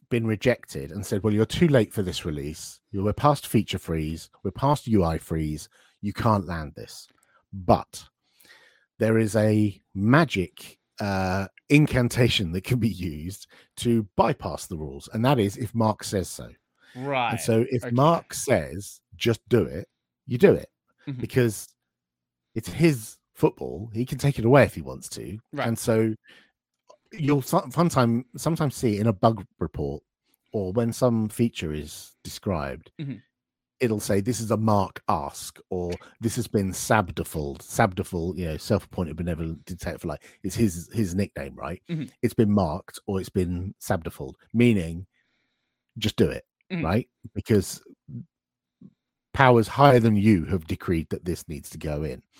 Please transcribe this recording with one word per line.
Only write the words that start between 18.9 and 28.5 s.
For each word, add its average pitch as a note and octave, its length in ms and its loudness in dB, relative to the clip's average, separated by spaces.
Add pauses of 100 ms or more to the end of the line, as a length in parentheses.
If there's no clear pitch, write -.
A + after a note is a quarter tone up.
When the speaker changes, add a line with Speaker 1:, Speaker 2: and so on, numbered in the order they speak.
Speaker 1:
"Just - 340 -2
do A#2 140 4
it," C2+ 220 -8 (400)
you A#2+ 120 -4
do D#3 160 8
it - 160 -4 (360)
Speaker 2:
Mm-hmm. B2+ 140 -8
Speaker 1:
because A2+ 480 0 (840)
it's - 160 -8
his C#3 480 0 (160)
football. F#2+ 580 -2
He A#2 140 -4
can C#3 120 -6
take C#3+ 200 0
it A2+ 80 -2
away C3 180 8
if - 100 0
he E2+ 60 -10
wants C2 300 -12
to. A2+ 280 -12 (140)
Speaker 2:
Right. C3 160 -4
Speaker 1:
And A2+ 100 -2
so A2 360 2 (1000)
you'll D3 300 0
so-, E3 180 0 (100)
fun E3+ 200 2
time, A#2 340 2 (120)
sometimes D#3 380 -2